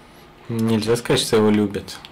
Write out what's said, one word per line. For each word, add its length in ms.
Нельзя 480
сказать, 260
что 140
его 140
любят. 480